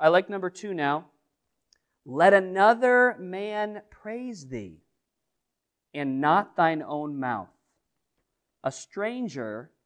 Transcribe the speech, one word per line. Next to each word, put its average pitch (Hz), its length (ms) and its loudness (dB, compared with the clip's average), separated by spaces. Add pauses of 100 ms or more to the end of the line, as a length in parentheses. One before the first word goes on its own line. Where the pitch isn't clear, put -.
I 160 80 6
like 185 200 4
number 190 220 -6
two 202 240 -10
now. 151 360 -2 (920)
"Let 165 300 6
another 226 840 4
man 208 720 -8
praise 220 580 -12
thee, 98 340 -12 (1120)
and 135 260 -4
not 170 360 2
thine 165 260 2
own 147 380 -8
mouth. 113 340 -6 (1120)
A 135 80 -4
stranger, 160 1000 -8 (160)